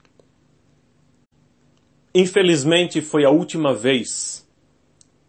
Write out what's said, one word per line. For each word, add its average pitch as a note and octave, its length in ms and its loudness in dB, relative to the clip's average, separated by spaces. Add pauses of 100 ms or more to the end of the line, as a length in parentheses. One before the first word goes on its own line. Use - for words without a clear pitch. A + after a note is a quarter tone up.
(2250)
Infelizmente, E3+ 880 2
foi D3+ 220 -2
a C3+ 60 4
última D#3 440 0
vez A#2 720 -6 (840)